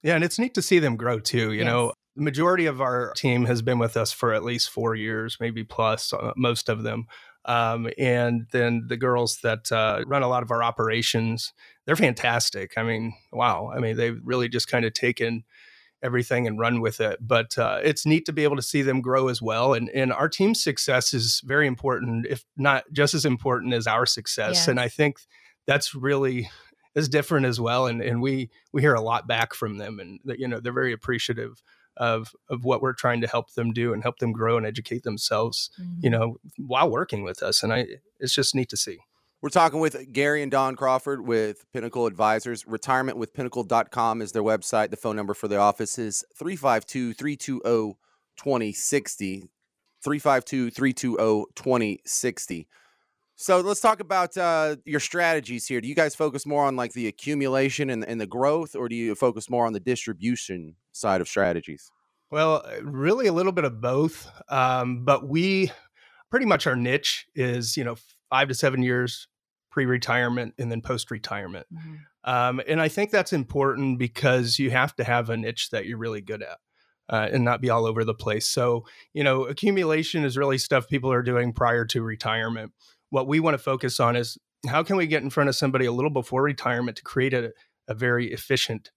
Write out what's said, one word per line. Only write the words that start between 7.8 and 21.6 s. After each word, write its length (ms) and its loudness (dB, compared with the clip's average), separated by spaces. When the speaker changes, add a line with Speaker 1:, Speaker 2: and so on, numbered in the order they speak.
Speaker 1:
and 540 2
then 360 2
the 80 -2
girls 460 0
that, 300 -2
uh, 340 2
run 160 0
a 60 2
lot 160 0
of 80 -4
our 100 2
operations, 880 0
they're 100 2
fantastic. 800 0
I 60 0
mean, 320 -4
wow. 440 0
I 40 -4
mean, 180 -2
they've 260 -2
really 260 0
just 180 -2
kind 180 2
of 80 -2
taken 500 -2
everything 420 0
and 140 -2
run 200 2
with 220 -2
it. 180 0
But, 380 0
uh, 260 0
it's 220 0
neat 220 4
to 60 -4
be 100 0
able 140 2
to 40 -4
see 220 0
them 180 2
grow 280 2
as 120 -4
well. 320 2
And, 160 0
and 240 0
our 160 2
team's 340 2
success 480 2
is 320 0
very 220 2